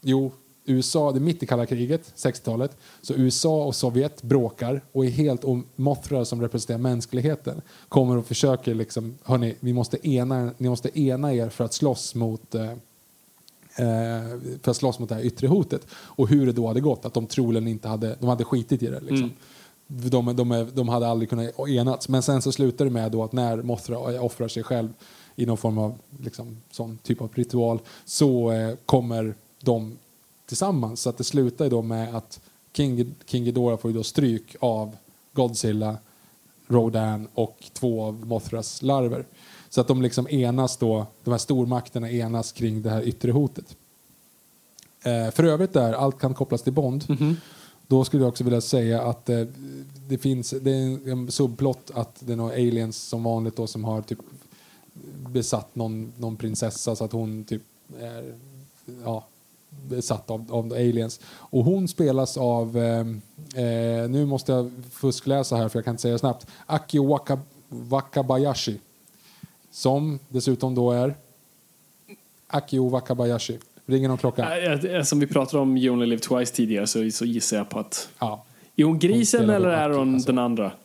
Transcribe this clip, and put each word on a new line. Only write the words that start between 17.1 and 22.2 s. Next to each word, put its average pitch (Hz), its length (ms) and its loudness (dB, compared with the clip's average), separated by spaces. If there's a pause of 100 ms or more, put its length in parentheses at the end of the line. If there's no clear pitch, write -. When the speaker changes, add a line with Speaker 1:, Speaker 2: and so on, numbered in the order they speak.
Speaker 1:
de 113 120 0
troligen 117 420 0
inte 110 200 -6
hade, 110 320 -4
de 123 80 2
hade 120 160 2
skitit 123 380 0
i 127 40 -2
det, 131 140 -4
liksom. 139 160 -2 (720)
Speaker 2:
Mm. 123 200 -4
Speaker 1:
De, 123 260 2
de, 120 380 2
de 127 140 0
hade 117 200 2
aldrig 113 220 0
kunnat 117 380 -4
enats. 127 400 0
Men 131 140 2